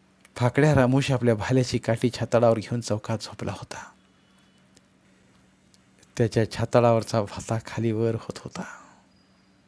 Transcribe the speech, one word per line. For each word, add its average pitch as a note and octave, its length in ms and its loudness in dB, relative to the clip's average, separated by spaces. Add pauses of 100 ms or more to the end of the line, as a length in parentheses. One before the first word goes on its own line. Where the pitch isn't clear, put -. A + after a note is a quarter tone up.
(360)
फाकड्या C#3 380 4
रामोशी C3 380 4
आपल्या A#2+ 220 2
भाल्याची A#2+ 440 0
काठी A2+ 320 -2
छाताडावर A#2 480 2
घेऊन A#2 220 -6
चौकात G#2+ 420 -6
झोपला - 300 0
होता. - 380 -14 (2250)
त्याच्या A2+ 360 0
छाताडावरचा A#2 720 2
भाता - 440 -6
खाली A2+ 260 -4
वर A2+ 220 0
होत - 240 -10
होता. - 240 -14 (1040)